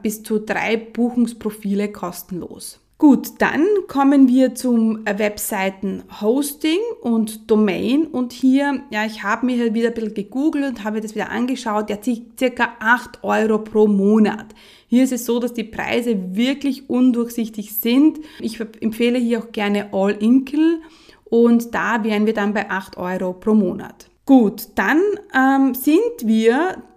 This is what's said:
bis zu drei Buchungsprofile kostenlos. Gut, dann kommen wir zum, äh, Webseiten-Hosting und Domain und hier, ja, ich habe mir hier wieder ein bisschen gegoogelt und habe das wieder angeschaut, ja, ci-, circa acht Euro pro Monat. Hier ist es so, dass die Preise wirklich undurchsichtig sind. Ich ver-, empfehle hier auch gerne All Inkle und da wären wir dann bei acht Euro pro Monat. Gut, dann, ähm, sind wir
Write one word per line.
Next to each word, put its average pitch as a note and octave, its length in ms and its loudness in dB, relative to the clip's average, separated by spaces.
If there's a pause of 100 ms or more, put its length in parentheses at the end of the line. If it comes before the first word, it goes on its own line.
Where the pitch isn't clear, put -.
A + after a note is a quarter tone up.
bis G#3+ 220 -6
zu G#3+ 160 -2
drei G#3 360 -2
Buchungsprofile A3 1120 -4
kostenlos. - 920 -12 (180)
Gut, C#4+ 380 6
dann A3+ 260 0 (240)
kommen C#4 400 4
wir B3+ 280 2
zum, A3+ 500 0
äh, G#3 140 -4
Webseiten-Hosting G#3 1600 -4 (240)
und A3+ 480 -2
Domain G#3+ 560 2
und B3 260 -6
hier, C4+ 560 2
ja, G#3+ 160 -4
ich A3 160 -10
habe A3 240 -2
mir B3 100 0
hier A#3 200 0
wieder A3+ 140 0
ein A3+ 40 -4
bisschen A3 220 -6
gegoogelt C#4 500 -2
und A#3 180 -8
habe G#3+ 160 -4
das G#3+ 140 -10
wieder G#3 160 -6
angeschaut, A3+ 640 -4
ja, G3+ 60 -4
ci-, A#3 280 -4 (140)
circa B3 300 0 (100)
acht A#3 440 0
Euro G#3+ 360 2
pro G#3+ 260 2
Monat. G#3 600 2 (400)
Hier B3 160 4
ist C4 100 0
es A#3+ 140 -6
so, A#3 100 0
dass A#3+ 160 -2
die A3 100 -6
Preise G#3+ 720 -4
wirklich C#4 540 -2
undurchsichtig A#3 920 -2
sind. C#4 380 4 (220)
Ich A3+ 180 -8
ver-, - 240 -12
empfehle A#3+ 380 0
hier A#3 240 -2
auch - 80 -18
gerne G3+ 420 -2
All G3+ 200 0
Inkle C4+ 680 0 (420)
und A#3 520 2
da G#3 280 -2
wären G#3+ 220 0
wir A3 80 0
dann G#3 220 -2
bei G3+ 160 -4
acht F#3+ 260 -8
Euro F#3 360 -4
pro A3 200 -2
Monat. - 560 -2 (160)
Gut, B3 480 4
dann, A#3 280 2 (340)
ähm, C4+ 400 4
sind D#4 260 2 (220)
wir A3+ 580 2 (160)